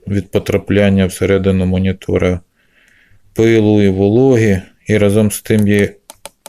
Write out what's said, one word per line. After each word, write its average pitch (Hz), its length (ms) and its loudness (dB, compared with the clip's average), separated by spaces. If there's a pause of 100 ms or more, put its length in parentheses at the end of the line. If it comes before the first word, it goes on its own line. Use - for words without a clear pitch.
від 98 240 -6
потрапляння 98 760 0
всередину 95 600 -2
монітора 92 760 -2 (960)
пилу 110 480 2
і 98 80 2
вологи, 107 720 2 (260)
і 107 100 0
разом 104 340 2
з - 100 -12
тим 107 260 0
є 101 280 0 (540)